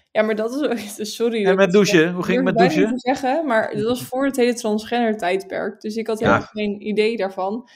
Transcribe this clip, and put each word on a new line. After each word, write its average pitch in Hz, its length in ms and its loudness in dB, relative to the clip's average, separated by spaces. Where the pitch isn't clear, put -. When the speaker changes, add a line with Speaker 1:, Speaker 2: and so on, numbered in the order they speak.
Speaker 1:
Ja, 214 120 2
maar 220 140 0
dat 226 180 -4
is 285 140 -4
ook, 233 100 -2
<laughs> 208 280 -10
sorry 233 320 -2
Speaker 2:
En 208 60 0
Speaker 1:
dat 185 120 4
Speaker 2:
met 196 100 6
Speaker 1:
ik 180 60 0
Speaker 2:
douchen? 185 320 6
Speaker 1:
dat 175 100 -2
Speaker 2:
Hoe 180 100 -4
ging - 120 0
het 262 100 2
Speaker 1:
durf - 100 2
Speaker 2:
met 226 80 6
Speaker 1:
ik - 40 8
bijna - 60 0
Speaker 2:
douchen? 214 200 2
Speaker 1:
niet 254 80 -6
te 240 80 -4
zeggen, 277 360 -2
maar 226 280 0
dat 208 100 -4
was 247 200 -2
voor 262 220 -2
het 269 100 -2
hele 240 180 2
transgender 220 600 -2
tijdperk. 190 640 -4
Dus 214 160 -8
ik 226 100 -4
had 220 120 -2
Speaker 2:
Ja. 226 80 0
Speaker 1:
helemaal 220 260 -2
geen 208 340 -6
idee 214 300 0
daarvan. 190 380 -4